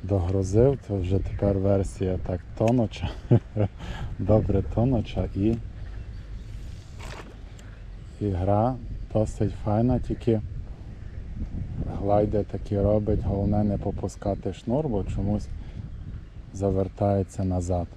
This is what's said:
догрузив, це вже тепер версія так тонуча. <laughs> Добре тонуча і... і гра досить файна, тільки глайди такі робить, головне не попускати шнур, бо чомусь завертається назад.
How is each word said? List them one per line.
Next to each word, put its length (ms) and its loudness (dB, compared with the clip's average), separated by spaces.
догрузив, 840 4
це 80 -4
вже 240 2
тепер 400 2
версія 680 2
так 140 -2
тонуча. 520 2
<laughs> 80 10
Добре 440 4
тонуча 720 0
і... 200 2
і 100 2
гра 440 4
досить 400 2
файна, 340 4
тільки 420 2
глайди 440 4
такі 380 -2
робить, 440 4
головне 400 2
не 140 2
попускати 760 -4
шнур, 360 0
бо 160 0
чомусь 440 0
завертається 920 2
назад. 420 0